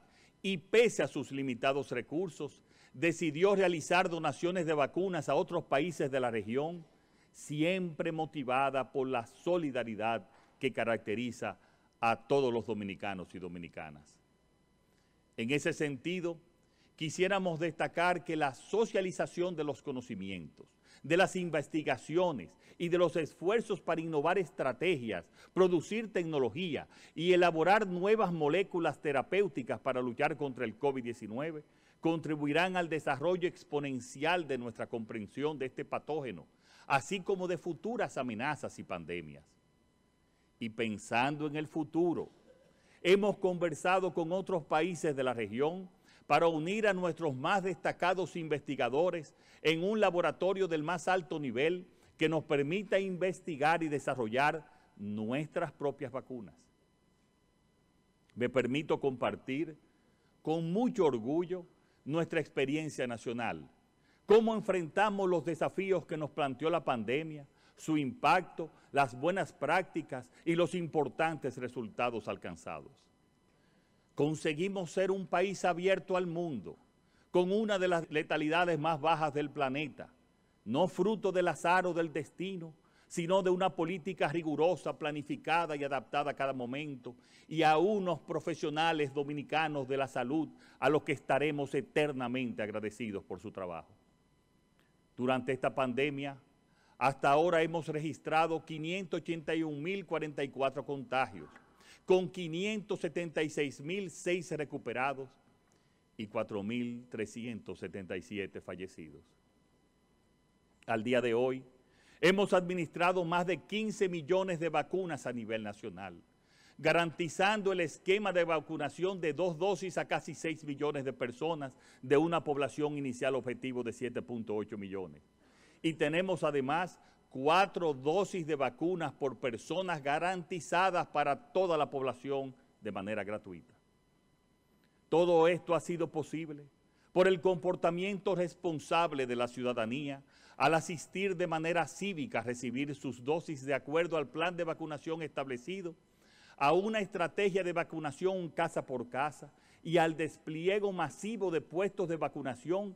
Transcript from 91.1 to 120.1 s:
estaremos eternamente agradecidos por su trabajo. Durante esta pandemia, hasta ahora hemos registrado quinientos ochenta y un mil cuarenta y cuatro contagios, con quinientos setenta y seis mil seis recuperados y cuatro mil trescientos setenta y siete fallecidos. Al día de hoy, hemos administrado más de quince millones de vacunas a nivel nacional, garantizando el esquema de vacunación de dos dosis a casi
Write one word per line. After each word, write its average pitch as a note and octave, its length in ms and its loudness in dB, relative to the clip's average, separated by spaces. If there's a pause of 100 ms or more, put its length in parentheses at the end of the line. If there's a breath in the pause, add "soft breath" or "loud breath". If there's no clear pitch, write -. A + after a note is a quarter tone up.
estaremos C#3+ 640 0
eternamente B2+ 880 0
agradecidos G#2 640 -4
por F#2 160 -10
su G#2 120 -10
trabajo. F2 420 -10 (1200 soft breath)
Durante B2 340 0
esta C#3 220 -2
pandemia, C#3 640 -2 (600 soft breath)
hasta C#3 320 2
ahora D#3+ 320 6
hemos E3 260 -2
registrado D#3 760 0
quinientos E3 580 -6
ochenta E3 320 -4
y E3 100 2
un D3 200 -4
mil F#3+ 220 -4
cuarenta D#3 380 -4
y C#3 60 -2
cuatro C3+ 360 -2
contagios, B2+ 640 -4 (560 loud breath)
con F#3 240 4
quinientos F#3 720 -4
setenta E3+ 440 -2
y D3+ 60 -2
seis C#3+ 320 -2
mil F3+ 280 -6
seis F3+ 420 -4
recuperados C3+ 800 -4 (880 soft breath)
y A2 100 -6
cuatro A2 360 -2
mil A#2+ 460 -4
trescientos A2 720 -8
setenta F#2+ 380 -8
y F2 40 -8
siete G2 400 -8
fallecidos. F2 600 -14 (1600)
Al A2+ 180 0
día B2 180 4
de B2 120 2
hoy, C3 300 2 (560 soft breath)
hemos F#3+ 340 4
administrado F3+ 720 2
más F3 200 2
de F3 120 0
quince G3+ 520 -2
millones F3 500 0
de E3 100 0
vacunas D#3 560 -2
a B2 80 -4
nivel A2 300 -4
nacional, F#2+ 580 -10 (560 soft breath)
garantizando F3 920 2
el F3+ 80 0
esquema F#3 540 0
de F3 100 4
vacunación D#3+ 800 -2
de D#3 120 0
dos E3 240 0
dosis F#3 400 -2
a D#3 100 -2
casi D#3 280 -4